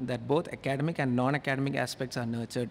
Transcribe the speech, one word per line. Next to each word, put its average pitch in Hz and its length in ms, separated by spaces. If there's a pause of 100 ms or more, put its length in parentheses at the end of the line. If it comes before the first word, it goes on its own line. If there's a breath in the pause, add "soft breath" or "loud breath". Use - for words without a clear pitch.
that 120 200
both 151 220
academic 139 500
and 131 160
non-academic 139 640
aspects 127 400
are 120 80
nurtured 117 460